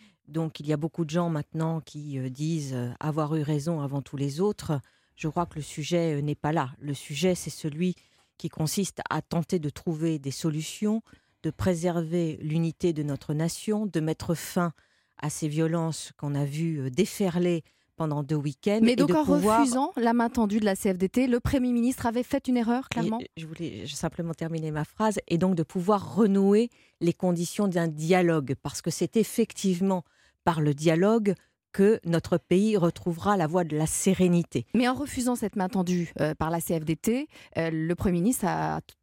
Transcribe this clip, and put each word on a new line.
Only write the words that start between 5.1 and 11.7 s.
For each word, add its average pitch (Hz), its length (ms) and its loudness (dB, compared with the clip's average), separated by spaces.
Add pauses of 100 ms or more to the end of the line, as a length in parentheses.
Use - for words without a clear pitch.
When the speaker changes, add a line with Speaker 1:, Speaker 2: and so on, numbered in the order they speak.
Speaker 1:
Je 160 120 -6
crois 170 180 -2
que - 100 -20
le 151 60 -8
sujet, 160 540 -2
euh, 143 40 -2
n'est 147 140 -2
pas 151 180 -2
là. 147 180 0 (100)
Le 143 140 -6
sujet, 156 400 -2
c'est 165 160 -6
celui 165 440 -4 (440)
qui 165 100 -8
consiste - 640 -4
à 156 120 0
tenter 170 360 -2
de 151 100 -4
trouver 160 500 -4
des 135 140 -6
solutions, 170 680 -2 (400)
de 160 80 -4
préserver 170 920 0